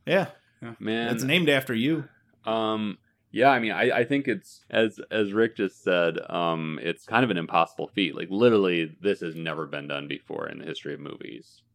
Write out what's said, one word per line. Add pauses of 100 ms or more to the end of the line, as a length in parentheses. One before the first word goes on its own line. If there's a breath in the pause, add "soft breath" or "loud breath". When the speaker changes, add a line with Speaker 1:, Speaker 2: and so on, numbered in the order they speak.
Speaker 1:
Yeah. (360)
Speaker 2:
Yeah.
Speaker 3:
Man.
Speaker 1:
It's
named
after
you. (400)
Speaker 3:
Um, (340)
yeah,
I
mean,
I,
I
think
it's,
as, (120)
as
Rick
just
said, (100)
um,
it's
kind
of
an
impossible
feat.
Like,
literally,
this
has
never
been
done
before
in
the
history
of
movies. (120)